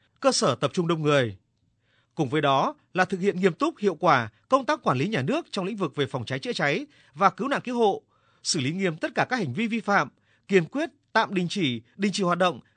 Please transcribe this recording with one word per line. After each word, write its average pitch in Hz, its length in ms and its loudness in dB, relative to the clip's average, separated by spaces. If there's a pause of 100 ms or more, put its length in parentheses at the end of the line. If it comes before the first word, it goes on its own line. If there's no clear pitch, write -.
(200)
cơ 262 120 4
sở 151 240 2
tập - 180 -2
trung 170 140 -2
đông 160 140 0
người. 135 360 2 (800)
Cùng 139 140 -2
với 151 120 0
đó 147 340 2 (180)
là 185 120 2
thực 190 140 -6
hiện 180 200 -2
nghiêm 185 140 2
túc, 302 240 -2
hiệu 190 180 0
quả 139 340 2 (200)
công 262 160 2
tác 302 180 -2
quản 143 140 2
lý 147 100 0
nhà 202 140 -2
nước 247 300 -2
trong 185 140 -4
lĩnh 214 120 -6
vực 180 180 -6
về 143 100 0
phòng 123 200 -8
cháy 135 140 -6
chữa 240 140 -8
cháy 170 320 -2 (280)
và 185 160 4
cứu 240 180 -4
nạn 277 140 -2
cứu 240 160 -6
hộ, 208 240 2 (420)
xử - 160 -2
lý 131 120 -2
nghiêm 175 260 -2
tất 302 180 -6
cả 147 140 2
các 254 80 -2
hành 147 160 -4
vi 220 140 -2
vi 226 120 -4
phạm, 190 300 0 (380)
kiên 185 180 4
quyết 294 240 -4 (240)
tạm 208 200 2
đình 185 160 0
chỉ, 127 320 -2 (140)
đình 196 160 -2
chỉ 202 120 -4
hoạt 175 140 0
động 175 220 0 (180)